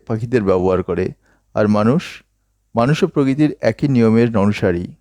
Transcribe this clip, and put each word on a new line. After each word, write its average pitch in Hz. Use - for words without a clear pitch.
পাখিদের 117
ব্যবহার 92
করে। 90
আর 107
মানুষ, 107
মানুষও 143
প্রকৃতির 143
একই 113
নিয়মের 117
অনুসারী। 98